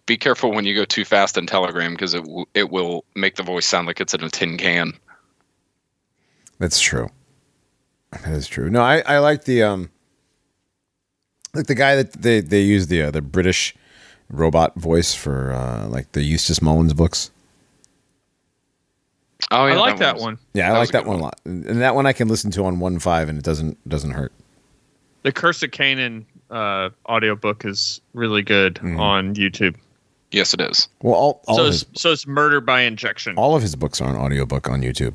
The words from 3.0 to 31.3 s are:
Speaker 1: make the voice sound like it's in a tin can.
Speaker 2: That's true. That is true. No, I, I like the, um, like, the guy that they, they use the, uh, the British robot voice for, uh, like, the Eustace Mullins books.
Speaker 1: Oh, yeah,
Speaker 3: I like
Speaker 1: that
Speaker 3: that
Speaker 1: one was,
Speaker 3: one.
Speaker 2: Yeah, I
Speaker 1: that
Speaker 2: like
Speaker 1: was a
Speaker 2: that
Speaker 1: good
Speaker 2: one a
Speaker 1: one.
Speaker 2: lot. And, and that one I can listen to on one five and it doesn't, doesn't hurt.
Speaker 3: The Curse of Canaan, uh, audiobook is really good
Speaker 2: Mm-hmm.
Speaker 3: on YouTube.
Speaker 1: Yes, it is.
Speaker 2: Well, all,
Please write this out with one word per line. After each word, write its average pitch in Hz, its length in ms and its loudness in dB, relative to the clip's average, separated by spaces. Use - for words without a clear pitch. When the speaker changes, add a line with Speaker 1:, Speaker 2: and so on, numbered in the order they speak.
Speaker 1:
make 98 220 -2
the 95 60 -6
voice 90 240 -4
sound 87 200 0
like 85 140 -8
it's 90 140 -4
in 82 80 -6
a 82 80 -6
tin 85 280 -4
can. 87 340 -2
Speaker 2:
That's - 220 0
true. 58 300 0
That - 160 -14
is 76 180 -4
true. 69 240 -4
No, 117 120 2
I, 143 240 4
I 143 120 4
like 147 260 2
the, 123 180 4
um, 95 280 0
like, 156 120 -4
the 143 80 0
guy 139 220 6
that 135 160 0
they, 113 280 4
they 98 220 4
use 98 260 6
the, 82 140 2
uh, 73 80 0
the 73 120 -2
British 87 520 0
robot 82 460 4
voice 85 380 2
for, 65 380 -4
uh, 62 360 -4
like, 64 240 -8
the 71 100 0
Eustace 78 380 0
Mullins 80 340 4
books. - 360 0
Speaker 1:
Oh, 123 160 4
yeah, 139 80 4
Speaker 3:
I - 20 4
like 208 220 2
Speaker 1:
that - 0 -
Speaker 3:
that 143 160 2
Speaker 1:
one - 20 -6
was, 113 80 -6
Speaker 3:
one. 110 140 -6
Speaker 2:
Yeah, 90 140 2
I 104 40 2
Speaker 1:
that 113 60 4
Speaker 2:
like - 20 4
Speaker 1:
was 117 80 2
a - 40 -2
Speaker 2:
that 127 120 2
Speaker 1:
good - 40 -6
Speaker 2:
one 101 100 -2
a - 20 -4
Speaker 1:
one. - 40 -4
Speaker 2:
lot. - 200 -10
And, 90 220 -10
and 117 160 -2
that 127 120 2
one 139 120 2
I 135 80 4
can 117 140 -2
listen 107 240 -2
to 95 120 -2
on 90 160 -2
one 90 180 -2
five 82 300 0
and 76 100 -6
it 71 60 -10
doesn't, 78 440 -4
doesn't 73 240 -4
hurt. 67 200 -6
Speaker 3:
The 139 100 2
Curse 170 300 0
of 139 100 -6
Canaan, 127 520 -2
uh, 101 380 -4
audiobook 107 600 -2
is - 340 -6
really 110 280 0
good 98 340 2
Speaker 2:
Mm-hmm. 85 220 -4
Speaker 3:
on 98 360 0
YouTube. 98 420 0
Speaker 1:
Yes, - 240 0
it - 80 -4
is. - 260 0
Speaker 2:
Well, 117 120 2
all, 139 320 0